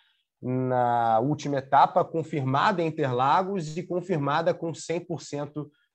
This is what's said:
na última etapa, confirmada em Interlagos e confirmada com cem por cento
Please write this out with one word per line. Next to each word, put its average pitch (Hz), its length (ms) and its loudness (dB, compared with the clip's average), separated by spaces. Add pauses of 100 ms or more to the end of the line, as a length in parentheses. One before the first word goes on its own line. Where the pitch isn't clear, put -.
(420)
na 123 800 2
última 143 380 -2
etapa, 156 460 4
confirmada 160 800 0
em 165 40 0
Interlagos 156 920 0
e 175 60 -6
confirmada 170 720 0
com 165 180 -6
cem - 260 -6
por 170 220 -8
cento 147 500 -8 (240)